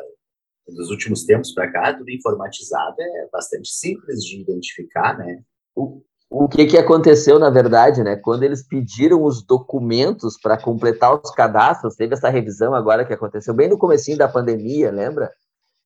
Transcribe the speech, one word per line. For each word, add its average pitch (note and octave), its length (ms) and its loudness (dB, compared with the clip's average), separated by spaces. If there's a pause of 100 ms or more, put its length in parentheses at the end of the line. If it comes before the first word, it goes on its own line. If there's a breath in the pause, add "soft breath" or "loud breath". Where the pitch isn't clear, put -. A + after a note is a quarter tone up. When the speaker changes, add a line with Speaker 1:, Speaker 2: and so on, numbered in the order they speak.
(680)
Speaker 1:
dos E2+ 220 -12
últimos G#2+ 360 -6
tempos A2+ 280 2
pra F#2 180 -6
cá, A#2 220 -2
tudo B2+ 160 -14
informatizado, G#2 880 -8
é E3+ 320 -10
bastante - 380 -10
simples - 540 -10
de G2 180 -14
identificar, F2+ 760 -6
né? F2 240 -12 (340)
Speaker 2:
O, C3 260 -8 (280)
o C#3+ 180 0
que D3+ 180 4
que - 120 4
aconteceu, D3+ 600 6
na D3+ 120 4
verdade, B2 540 4
né? G2+ 120 -2
Quando A#2 280 -4
eles C#3 220 -2
pediram C#3 580 0
os B2+ 220 -2
documentos B2+ 960 -2
pra A2 160 0
completar A#2+ 560 0
os - 180 -6
cadastros, A#2 640 0
teve A2+ 180 -2
essa C3 160 -2
revisão A2+ 440 -2
agora A2+ 320 0
que A#2+ 80 -6
aconteceu G#2+ 400 -8
bem C#3 160 2
no G3+ 80 2
comecinho D3+ 400 2
da C#3+ 100 2
pandemia, A#2+ 640 -2
lembra? A#2 400 -6 (560)